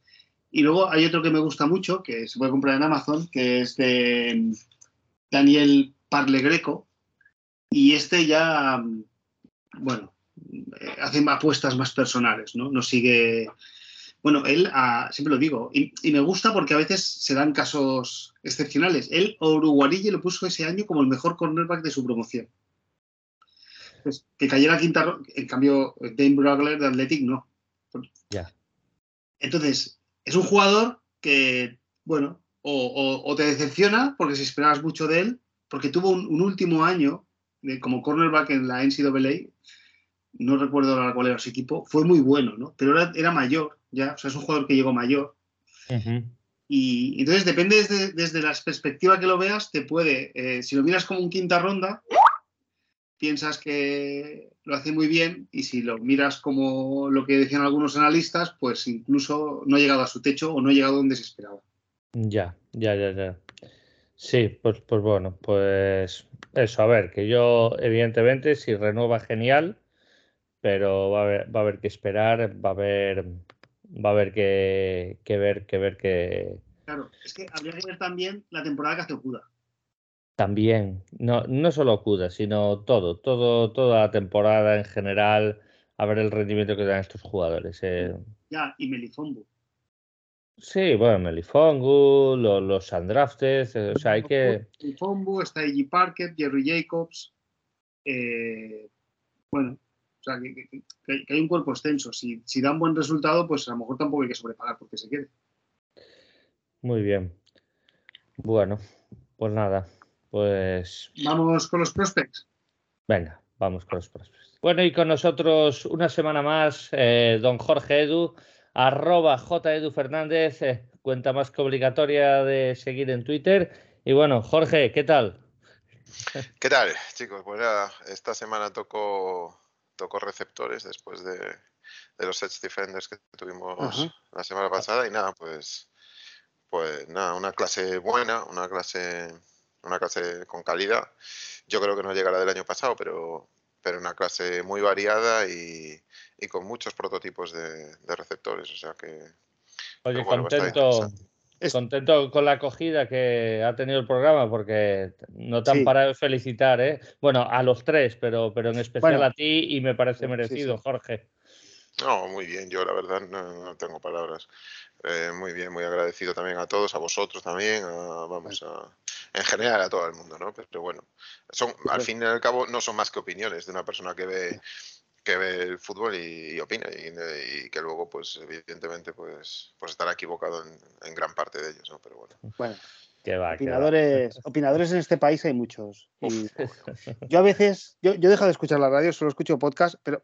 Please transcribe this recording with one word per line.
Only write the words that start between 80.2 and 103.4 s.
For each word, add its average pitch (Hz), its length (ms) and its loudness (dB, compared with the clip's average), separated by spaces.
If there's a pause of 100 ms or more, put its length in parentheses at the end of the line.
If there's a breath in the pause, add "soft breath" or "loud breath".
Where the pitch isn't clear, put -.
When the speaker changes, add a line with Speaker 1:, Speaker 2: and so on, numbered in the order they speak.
Speaker 2:
También, 101 680 0 (160)
no, 120 280 0
no 147 240 0
solo 143 240 2
Okuda, 98 340 0
sino 104 500 0
todo, 98 400 0
todo, 120 540 2
toda 120 280 4
la 104 100 4
temporada 107 640 4
en 104 80 -2
general, 104 720 0 (380 soft breath)
a 104 80 -2
ver 107 140 0
el 107 120 0
rendimiento 104 460 -2
que 104 80 -2
dan 98 160 0
estos - 200 -12
jugadores, 87 640 -4
eh. 90 320 -2 (340)
Speaker 1:
Ya, 151 280 -8
y 147 100 -8
Melifonwu. 123 580 -10 (1120)
Speaker 2:
Sí, 185 380 0
bueno, 107 240 4
Melifonwu, 139 1160 4
lo-, 101 240 2
los 95 300 -2
undrafted, 131 840 0
eh, 104 200 -2
o - 40 0
sea, 110 140 0
hay 110 100 0
que 123 440 0 (140)
Speaker 1:
Melifonwu, 190 600 -6
está 151 240 -6
Iggy 143 180 0
Parker, 175 540 -2
Jerry 139 280 0
Jacobs, 165 680 -4 (720)
eh, 117 840 -8 (600)
bueno, 131 220 -2 (460)
o - 40 -20
sea, 127 180 -8
que, 127 140 -14
que, 131 140 -20
que, - 560 -12
que 139 80 -8
hay 151 80 2
un 165 80 0
cuerpo 151 220 -2
extenso. 135 420 -4
Si, 120 320 -10
si - 160 -4
dan 143 180 0
buen 165 160 2
resultado, 156 520 0